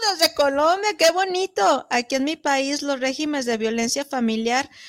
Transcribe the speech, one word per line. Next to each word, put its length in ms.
Desde 200
Colombia, 640
qué 140
bonito. 800
Aquí 240
en 80
mi 140
país, 460
los 180
regímenes 440
de 140
violencia 460
familiar 680